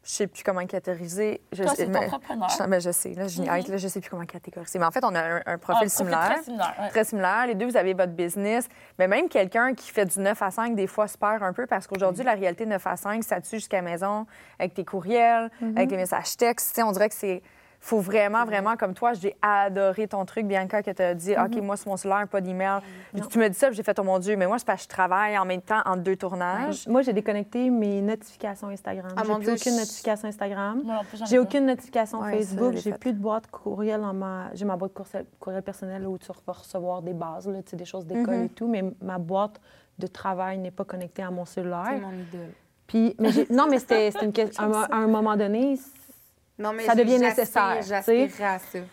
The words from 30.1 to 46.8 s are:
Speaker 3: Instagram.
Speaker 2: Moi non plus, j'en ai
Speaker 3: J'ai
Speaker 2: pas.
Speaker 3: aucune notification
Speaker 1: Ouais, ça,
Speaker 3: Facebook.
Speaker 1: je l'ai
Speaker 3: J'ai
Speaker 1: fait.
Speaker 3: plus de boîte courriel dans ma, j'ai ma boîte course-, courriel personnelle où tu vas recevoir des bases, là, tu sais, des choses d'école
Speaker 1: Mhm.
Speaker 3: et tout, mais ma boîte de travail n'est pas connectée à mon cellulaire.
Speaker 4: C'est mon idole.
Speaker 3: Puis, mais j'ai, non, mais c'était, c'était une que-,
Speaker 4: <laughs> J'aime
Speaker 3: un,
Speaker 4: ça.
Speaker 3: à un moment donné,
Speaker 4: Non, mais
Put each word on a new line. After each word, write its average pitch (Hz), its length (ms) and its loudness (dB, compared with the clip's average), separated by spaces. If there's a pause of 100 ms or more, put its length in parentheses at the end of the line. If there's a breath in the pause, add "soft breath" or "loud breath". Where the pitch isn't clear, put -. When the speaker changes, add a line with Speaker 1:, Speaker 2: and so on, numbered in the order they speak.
Speaker 3:
Instagram. 202 560 -4
Speaker 2:
Moi 226 120 -4
non 214 100 -2
plus, 214 140 -16
j'en 226 40 -6
ai 220 60 -6
Speaker 3:
J'ai 247 80 6
Speaker 2:
pas. 254 60 8
Speaker 3:
aucune 277 240 2
notification 226 520 -2
Speaker 1:
Ouais, 208 140 -4
ça, 214 40 2
Speaker 3:
Facebook. 208 340 0
Speaker 1:
je - 40 -4
l'ai 175 60 -4
Speaker 3:
J'ai 208 100 -2
Speaker 1:
fait. - 60 -6
Speaker 3:
plus 247 160 -2
de 202 60 -2
boîte 214 300 -2
courriel 214 520 -4
dans 202 120 -4
ma, 190 400 -6
j'ai 196 120 -6
ma 196 100 0
boîte 190 180 -4
course-, 196 220 -14 (240)
courriel 190 240 -6
personnelle 190 420 -10
où 190 120 -6
tu - 100 -16 (180)
vas 185 60 -8
recevoir 180 500 -6
des 175 120 -6
bases, 165 340 -8
là, 190 160 -6
tu - 60 -18
sais, 180 80 -10
des 175 80 -10
choses 185 200 -10
d'école 233 340 0
Speaker 1:
Mhm. 233 40 0
Speaker 3:
et 226 60 -4
tout, 233 180 -6
mais 208 160 0 (180)
ma 185 180 -6
boîte 190 420 -2 (360 soft breath)
de 185 100 -6
travail 190 500 -4
n'est 185 140 -6
pas 196 120 -8
connectée 185 400 -8
à 185 80 -6
mon 180 140 -6
cellulaire. 180 420 -6
Speaker 4:
C'est 247 140 -2
mon 190 100 -10
idole. 175 400 -12 (360)
Speaker 3:
Puis, 226 320 2
mais 220 120 6
j'ai, 269 200 4
non, 262 180 4
mais 262 100 4
c'était, 214 320 4
c'était 214 140 -4
une 208 80 0
que-, 226 80 2
Speaker 4:
<laughs> 208 100 0
J'aime 214 200 0
Speaker 3:
un, - 20 2
Speaker 4:
ça. 214 180 2
Speaker 3:
à 220 60 2
un 220 100 4
moment 214 300 4
donné, 233 420 2 (840)
Speaker 4:
Non, 214 120 -2
mais 226 100 -6